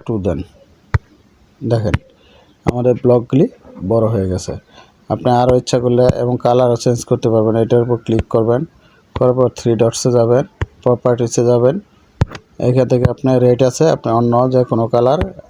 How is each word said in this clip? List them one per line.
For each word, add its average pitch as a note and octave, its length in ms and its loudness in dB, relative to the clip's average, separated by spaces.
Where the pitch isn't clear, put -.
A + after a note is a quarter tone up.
টু A2+ 120 -4
দেন। F2+ 200 -4
দেখেন G#2 240 -2
আমাদের B2 300 0
ব্লকগুলি B2 520 2
বড় A2 180 2
হয়ে G2+ 220 -2
গেছে। F2 240 -6
আপনি B2 240 0
আরও B2 240 2
ইচ্ছা B2 240 -2
করলে B2 280 2
এবং B2 220 -2
কালারও A#2+ 340 2
চেঞ্জ B2 280 -2
করতে B2 260 -2
পারবেন। A2 260 2
এটার A2+ 260 2
উপর A#2+ 140 -2
ক্লিক A2+ 320 -2
করবেন, A#2 360 0
করার B2 160 2
পর B2+ 220 2
থ্রি A#2 180 -2
ডটসে A2+ 380 0
যাবেন, A#2+ 320 2
প্রপার্টিসে B2 600 0
যাবেন, B2 360 2
এখান B2 300 0
থেকে B2+ 220 0
আপনার B2+ 300 0
রেট B2 220 2
আছে, B2+ 280 0
আপনি B2 220 -2
অন্য A#2+ 380 0
যে B2+ 140 2
কোনো A#2 220 -2
কালার, B2 340 0